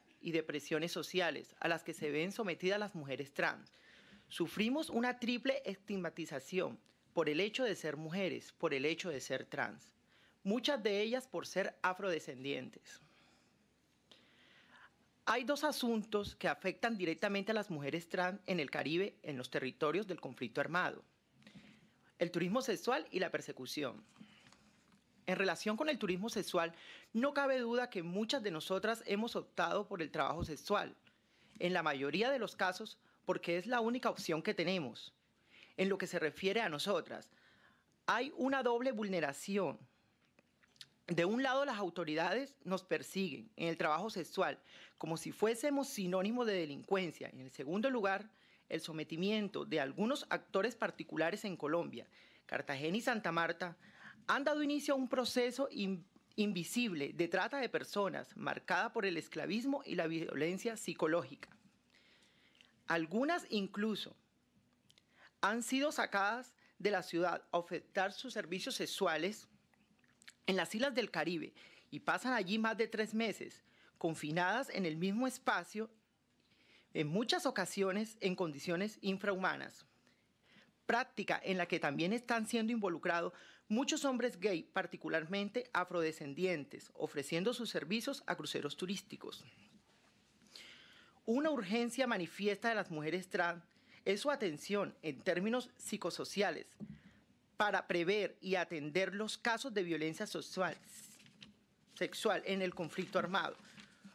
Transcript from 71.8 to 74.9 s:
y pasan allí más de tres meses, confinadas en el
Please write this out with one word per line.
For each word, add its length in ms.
y 80
pasan 340
allí 240
más 200
de 100
tres 260
meses, 520
confinadas 720
en 160
el 100